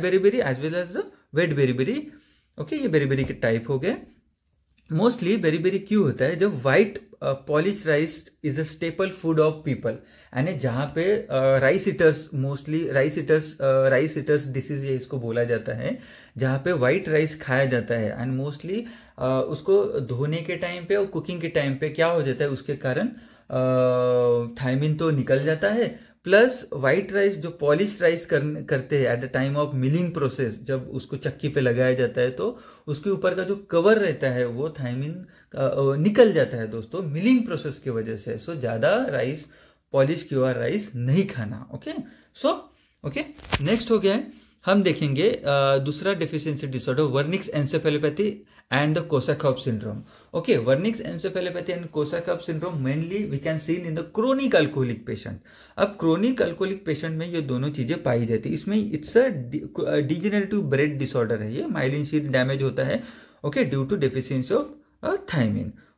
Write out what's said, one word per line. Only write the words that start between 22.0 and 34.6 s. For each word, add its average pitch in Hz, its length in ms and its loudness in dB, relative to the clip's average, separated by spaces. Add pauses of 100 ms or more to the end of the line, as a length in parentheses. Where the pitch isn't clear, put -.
हो 170 140 2
जाता 143 220 0
है, 143 60 0
उसके 135 260 -6
कारण, 143 320 -2 (420)
अ, 131 100 -2 (1040)
थायमिन 135 340 0
तो 160 140 0
निकल 139 340 2
जाता 160 260 2
है, 226 400 -2 (140)
प्लस 226 500 4
व्हाइट 151 400 2
राइस 196 240 2
जो 156 120 -8
पॉलिश 160 520 2
राइस 170 240 2
कर-, 151 400 0
करते 139 320 0
हैं 123 240 2
at 131 60 -6
the 135 80 -6
time 139 220 0
of 135 260 0
milling 165 340 2
process, 135 320 0 (140)
जब 135 300 -4
उसको - 240 -8
चक्की 143 320 -4
पे 143 120 0
लगाया 127 320 4
जाता 123 280 0
है 127 100 2
तो 196 280 -4 (280)
उसके 147 220 -4
ऊपर 185 240 0
का 185 100 -2
जो 196 120 -2
कवर 202 420 4
रहता 160 300 0
है 123 200 0
वो 127 220 -4